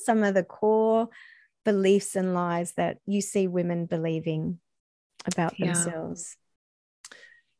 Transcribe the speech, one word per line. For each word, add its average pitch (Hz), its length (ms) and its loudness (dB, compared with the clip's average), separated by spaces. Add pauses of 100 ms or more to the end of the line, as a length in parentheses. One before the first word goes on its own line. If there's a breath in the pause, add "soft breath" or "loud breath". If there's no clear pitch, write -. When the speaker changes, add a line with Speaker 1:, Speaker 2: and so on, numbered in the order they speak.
Speaker 1:
some 220 200 4
of 202 100 2
the 190 100 4
core 220 680 2 (560 loud breath)
beliefs 196 500 4
and 185 180 0
lies 175 400 0
that 170 320 -2
you 202 160 0
see 196 260 0
women 175 380 -2
believing 165 720 -2 (760)
about 165 280 -2
Speaker 2:
Yeah. 180 80 0
Speaker 1:
themselves? 170 680 -4 (1200 loud breath)